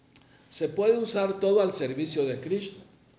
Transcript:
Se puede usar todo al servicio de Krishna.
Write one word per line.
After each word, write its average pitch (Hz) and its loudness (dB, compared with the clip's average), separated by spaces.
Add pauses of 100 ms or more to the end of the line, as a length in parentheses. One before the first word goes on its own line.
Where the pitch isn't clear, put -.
(480)
Se 156 2
puede 214 2
usar 196 0
todo 196 2
al 185 2
servicio 143 0
de 131 -4
Krishna. 196 -6 (360)